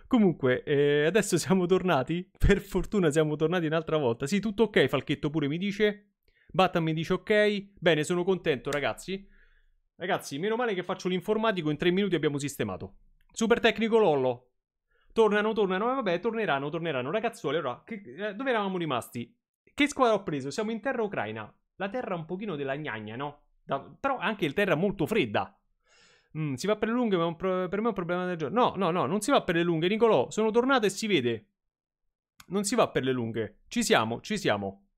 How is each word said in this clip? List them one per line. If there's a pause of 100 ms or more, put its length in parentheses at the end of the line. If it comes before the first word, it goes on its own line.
Comunque,
eh,
adesso
siamo
tornati,
<laughs>
per
fortuna
siamo
tornati
un'altra
volta.
Sì,
tutto
ok,
Falchetto
pure
mi
dice. (400)
Batman
mi
dice
ok.
Bene,
sono
contento,
ragazzi. (680)
Ragazzi,
meno
male
che
faccio
l'informatico,
in
tre
minuti
abbiamo
sistemato. (320)
Super
tecnico
Lollo. (600)
Tornano,
tornano,
eh,
vabbè,
torneranno,
torneranno.
Ragazzuoli,
allora,
che, (140)
eh,
dove
eravamo
rimasti? (380)
Che
squadra
ho
preso?
Siamo
in
terra
ucraina. (240)
La
terra
un
pochino
della
gnagna,
no? (200)
Da,
però
anche
il
terra
molto
fredda. (840)
Mm,
si
va
per
le
lunghe,
ma
è
un
pro-,
per
me
è
un
problema
del
giorno.
No,
no,
no,
non
si
va
per
le
lunghe,
Nicolò.
Sono
tornato
e
si
vede. (1000)
Non
si
va
per
le
lunghe.
Ci
siamo,
ci
siamo. (120)